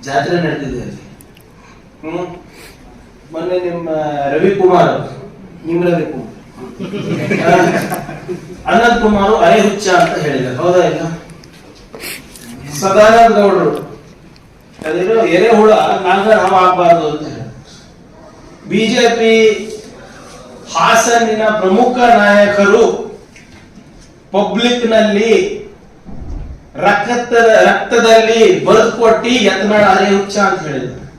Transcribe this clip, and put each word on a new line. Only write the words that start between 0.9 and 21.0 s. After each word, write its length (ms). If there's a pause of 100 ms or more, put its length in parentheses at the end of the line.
ಹ್ಮ್, 260 (1040)
ಮೊನ್ನೆ 240 (100)
ನಿಮ್ಮ 220 (440)
ರವಿಕುಮಾರ್, 600 (760)
ನಿಮ್ 220
ರವಿಕುಮಾರ್, 400 (2500)
ಅನಂತ್ 340
ಕುಮಾರ್ 320 (100)
ಅರೆ 220
ಹುಚ್ಚ 200 (140)
ಅಂತ 140 (100)
ಹೇಳಿದ್ದಾರೆ, 360
ಹೌದಾ 200 (100)
ಇಲ್ಲ? 120 (1800)
ಸದಾನಂದ 560
ಗೌಡರು 460 (1040)
ಅದೇನೋ 280 (200)
ಎರೆಹುಳ 360 (360)
ನಾಗರ 340
ಹಾವ 140 (100)
ಆಗ್ಬಾರ್ದು 460
ಅಂತ 120 (120)
ಹೇಳಿ. 120 (1200)
ಬಿ 120 (120)
ಜೆ 120 (100)
ಪಿ 160 (1400)
ಹಾಸನಿನ 680 (160)